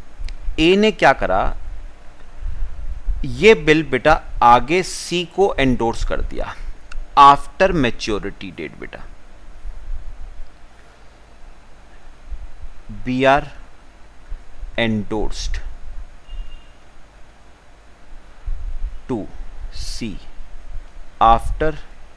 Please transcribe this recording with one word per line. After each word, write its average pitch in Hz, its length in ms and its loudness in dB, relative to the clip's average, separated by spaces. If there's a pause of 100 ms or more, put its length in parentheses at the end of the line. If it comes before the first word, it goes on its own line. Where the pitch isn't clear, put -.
(580)
ए 165 180 6
ने 214 160 6
क्या 151 200 6
करा, 98 300 2 (1800)
ये 147 300 6
बिल 156 360 4
बेटा 135 300 4 (240)
आगे 135 380 6
सी - 420 -4 (120)
को 190 220 4
endorse 131 460 2
कर 64 180 0
दिया 60 320 -4 (640)
after 143 480 8 (100)
maturity 101 840 -2
date 78 220 -10
बेटा, - 180 -12 (4000)
बीआर 135 400 4 (1300)
endorsed 110 800 0 (3500)
to 123 100 -2 (600)
C - 280 -4 (1120)
after 117 500 4 (440)